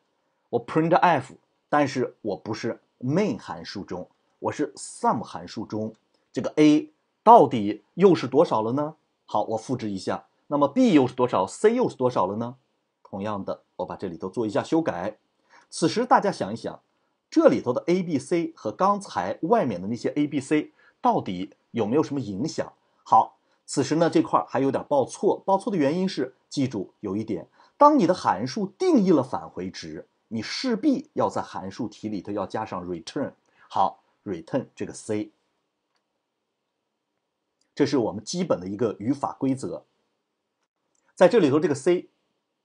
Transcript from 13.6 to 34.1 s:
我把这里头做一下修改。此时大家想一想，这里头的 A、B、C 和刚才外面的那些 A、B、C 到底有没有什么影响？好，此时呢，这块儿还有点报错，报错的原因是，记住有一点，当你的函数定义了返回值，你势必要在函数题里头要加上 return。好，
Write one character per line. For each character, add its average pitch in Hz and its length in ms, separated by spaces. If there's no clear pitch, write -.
我 92 80
把 87 120
这 101 100
里 85 100
头 95 120
做 110 180
一 107 40
下 113 120
修 160 180
改。 92 380
此 - 200
时 226 180
大 247 140
家 196 100
想 98 220
一 - 20
想， 82 260
这 311 200
里 120 120
头 120 120
的 123 160
A、 180 160
B、 156 160
C 170 340
和 - 160
刚 196 300
才 98 420
外 180 240
面 92 160
的 98 60
那 117 80
些 190 140
A、 147 180
B、 139 120
C 151 320
到 220 200
底 90 340
有 117 120
没 110 120
有 156 80
什 - 100
么 143 60
影 104 260
响？ - 260
好， - 360
此 - 180
时 143 140
呢， 165 120
这 160 140
块 - 160
儿 - 100
还 123 120
有 135 100
点 117 180
报 127 160
错， - 400
报 196 140
错 208 140
的 202 40
原 151 220
因 185 100
是， - 280
记 131 200
住 - 320
有 98 160
一 110 80
点， 90 240
当 294 220
你 185 80
的 180 80
函 104 320
数 190 220
定 320 240
义 185 80
了 139 140
返 82 260
回 92 180
值， 85 380
你 110 120
势 233 360
必 262 380
要 117 140
在 101 140
函 95 260
数 104 200
题 - 200
里 101 140
头 104 80
要 101 160
加 110 180
上 92 220
return。 90 460
好， - 300